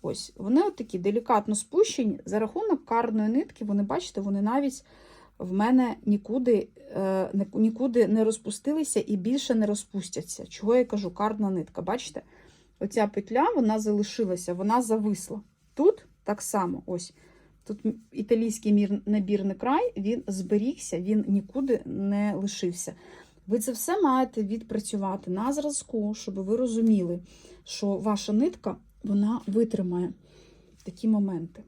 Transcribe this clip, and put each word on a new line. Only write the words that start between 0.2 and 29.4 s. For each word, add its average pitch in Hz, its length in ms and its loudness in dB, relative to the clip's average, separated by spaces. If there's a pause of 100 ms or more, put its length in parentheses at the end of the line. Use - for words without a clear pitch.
вони 240 240 2
отакі 226 380 -4
делікатно 214 560 0
спущені. 254 680 2
За 196 140 -2
рахунок 339 460 -2
карної 220 440 0
нитки, 247 360 -2
вони, 202 180 0
бачите, 254 380 -4
вони 196 200 -2
навіть 262 440 0 (520)
в 185 160 -6
мене 240 420 4 (100)
нікуди, 214 640 2 (100)
е, 190 560 -2
не, 196 200 2
нікуди 226 540 4
не 220 160 4
розпустилися 220 840 -2
і 208 100 0
більше 233 380 0
не 214 100 4
розпустяться. - 800 -6
Чого 220 300 0
я 247 100 6
кажу, 202 260 -4
карна 208 380 -2
нитка, 180 320 -4
бачите? 202 400 -6 (580)
Оця 208 280 0
петля, 220 380 0 (100)
вона 220 240 2
залишилася, 208 760 -2
вона 208 280 2
зависла. 214 600 -2 (320)
Тут 370 320 4 (180)
так 208 180 -4
само, 180 440 -2
ось, 180 280 -8 (500)
тут 214 220 -12
м-, 214 80 2 (180)
італійський 220 640 2
мір-, 202 320 4
набірний 196 500 0
край, 320 420 0
він 214 300 -2
зберігся, 202 720 -2
він 208 280 2
нікуди 226 580 0
не 202 500 -2
лишився. 190 580 -6 (540)
Ви 220 120 2
це 247 120 -2
все 359 300 -2
маєте 254 420 2
відпрацювати 196 880 -4
на 226 220 -2
зразку, 262 600 -4
щоб 196 220 -10
ви 196 220 -2
розуміли, 220 600 2 (440)
що - 240 -6
ваша 202 460 -2
нитка, 233 440 0 (280)
вона 208 420 2